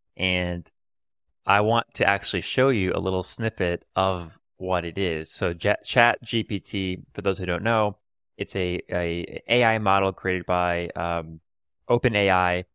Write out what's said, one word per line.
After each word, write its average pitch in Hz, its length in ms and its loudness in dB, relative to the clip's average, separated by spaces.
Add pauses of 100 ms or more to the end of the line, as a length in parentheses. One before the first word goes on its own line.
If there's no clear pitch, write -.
(160)
And 90 520 -2 (800)
I 101 160 4
want 113 320 2
to - 140 2
actually 98 340 0
show 131 260 2
you 101 260 2
a 90 60 -2
little 92 220 -2
snippet 90 640 -4 (120)
of 92 420 -2 (220)
what 92 260 -2
it 85 140 -8
is. 82 320 -2
So 87 280 -4
Ja-, 101 160 2 (100)
Chat 120 380 4
G 113 200 -2
P 101 180 -6
T, 92 380 -6 (160)
for 104 80 -10
those 95 160 0
who 92 80 -6
don't 87 160 -4
know, 107 340 0 (400)
it's - 180 -8
a, 90 260 -2 (100)
a 85 580 -4
A 123 160 4
I 113 140 2
model 98 340 2
created 92 340 -4
by, 87 440 0
um, 85 500 -6 (480)
Open 120 260 2
A 101 160 4
I, 92 340 2 (100)